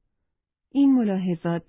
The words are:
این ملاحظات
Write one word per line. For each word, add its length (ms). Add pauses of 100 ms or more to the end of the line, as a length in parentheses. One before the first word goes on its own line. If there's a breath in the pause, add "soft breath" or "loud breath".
(720)
این 240
ملاحظات 720